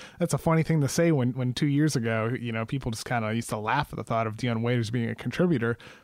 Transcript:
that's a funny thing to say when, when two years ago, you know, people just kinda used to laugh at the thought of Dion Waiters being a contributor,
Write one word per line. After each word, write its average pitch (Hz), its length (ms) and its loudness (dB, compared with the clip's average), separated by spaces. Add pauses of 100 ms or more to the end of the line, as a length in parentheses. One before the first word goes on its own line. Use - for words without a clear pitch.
(180)
that's 170 160 0
a 139 40 0
funny 160 240 2
thing 160 200 2
to 131 60 2
say 170 220 4
when, 127 220 4
when 127 220 -2
two 151 140 0
years 143 280 2
ago, 113 420 0
you 117 140 -6
know, 113 140 -2
people 127 240 -4
just - 160 -6
kinda 110 260 -2
used 117 180 -2
to 117 60 -2
laugh 117 360 -2
at - 40 -10
the 107 80 -6
thought 113 220 0
of 110 100 -4
Dion 117 260 0
Waiters 120 280 0
being 117 180 -2
a 113 60 -4
contributor, 123 640 0 (260)